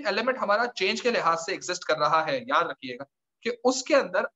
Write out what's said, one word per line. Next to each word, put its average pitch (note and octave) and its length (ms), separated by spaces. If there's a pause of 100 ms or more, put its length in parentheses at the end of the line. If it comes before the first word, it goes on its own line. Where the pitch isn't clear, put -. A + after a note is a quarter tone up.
element A3+ 320
हमारा G#3+ 280
change A3 340
के A#3+ 100
लिहाज E3 280
से F#3+ 140
exist F3 320
कर D3+ 140
रहा D#3 260
है, C#3 180
याद D3 260
रखिएगा C3 380 (360)
कि A#3 80
उसके C4 440
अंदर A3 420